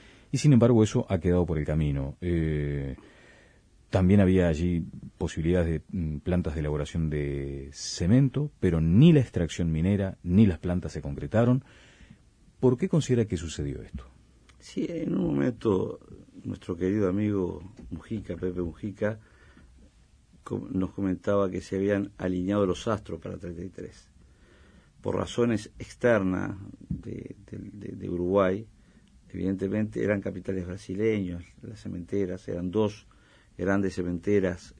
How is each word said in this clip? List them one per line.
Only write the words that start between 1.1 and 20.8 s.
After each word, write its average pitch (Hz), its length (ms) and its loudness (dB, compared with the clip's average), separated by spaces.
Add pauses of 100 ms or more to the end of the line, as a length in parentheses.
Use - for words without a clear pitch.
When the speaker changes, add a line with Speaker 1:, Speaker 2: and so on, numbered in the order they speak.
Speaker 1:
quedado 87 280 4
por 82 100 -2
el 76 80 0
camino. 73 560 0
Eh, 76 760 -2 (920)
también 95 300 6
había 92 300 6
allí 82 360 0 (320)
posibilidades 85 520 0
de, 80 280 -4
mm, 78 220 -2
plantas 87 360 -2
de 80 40 -2
elaboración 76 500 -2
de 69 600 -4
cemento, 131 880 0
pero 82 220 2
ni 104 320 8
la 147 80 8
extracción 85 500 -2
minera 95 520 0
ni 92 220 6
las 90 140 2
plantas 90 320 -4
se 78 100 -8
concretaron. 71 640 0 (960)
¿Por 127 180 4
qué 190 120 -2
considera 123 360 2
que 92 120 -2
sucedió 76 440 -6
esto? - 220 -14 (560)
Speaker 2:
Sí, - 300 -6
en 165 260 -4
un 190 120 0
momento 113 720 0 (440)
nuestro 98 320 -8
querido 95 320 2
amigo 95 640 -2 (200)
Mujica, 98 440 -8
Pepe 90 260 -4
Mujica, 104 580 -4 (1200)
com-, - 300 -8
nos 92 180 -2